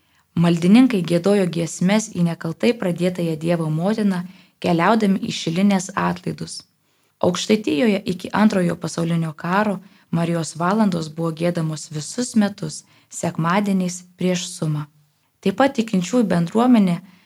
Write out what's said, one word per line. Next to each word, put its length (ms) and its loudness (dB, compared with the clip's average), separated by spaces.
Maldininkai 680 4
giedojo 480 2
giesmes 640 0
į 160 2
nekaltai 440 0
pradėtąją 640 -2
Dievo 320 -2
motiną, 540 0
keliaudami 640 2
į 120 -6
Šilinės 600 0
atlaidus. 680 -6
Aukštaitijoje 840 0
iki 240 -8
Antrojo 460 2
pasaulinio 580 -4
karo 460 -2
Marijos 440 -2
valandos 540 0
buvo 220 -4
giedamos 600 -4
visus 440 -8
metus, 480 -2
sekmadieniais 960 -2
prieš 300 -2
sumą. 380 -4
Taip 160 0
pat 160 4
tikinčiųjų 560 0
bendruomenė 640 4